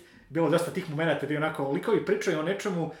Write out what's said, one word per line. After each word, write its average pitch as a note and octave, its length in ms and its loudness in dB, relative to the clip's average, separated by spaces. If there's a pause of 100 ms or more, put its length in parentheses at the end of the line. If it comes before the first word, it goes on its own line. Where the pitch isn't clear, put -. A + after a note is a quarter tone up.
(280)
Bilo D#3+ 180 0
je C#3+ 40 2
dosta E3+ 200 2
tih F3 200 -6
momenata D3 360 0
gdje D3+ 100 -2
onako D3+ 340 -2
likovi C#3+ 360 2
pričaju F#3+ 340 0
o - 20 -2
nečemu, F3+ 480 -2 (100)